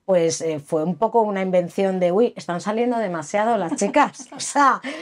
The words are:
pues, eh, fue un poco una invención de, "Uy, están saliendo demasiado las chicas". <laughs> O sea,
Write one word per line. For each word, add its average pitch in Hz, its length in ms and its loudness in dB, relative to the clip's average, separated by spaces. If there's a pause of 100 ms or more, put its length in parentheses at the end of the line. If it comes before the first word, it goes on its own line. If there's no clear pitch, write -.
pues, 165 340 2
eh, 160 180 -4
fue 156 240 -2
un 170 120 -2
poco 226 260 2
una 202 220 0
invención 185 580 0
de, 175 120 2
"Uy, 226 240 2
están 175 240 -6
saliendo 233 360 -2
demasiado 208 640 -2
las 190 180 -4
chicas". 294 540 0
<laughs> 294 60 -18
O - 40 -12
sea, 254 400 2 (220)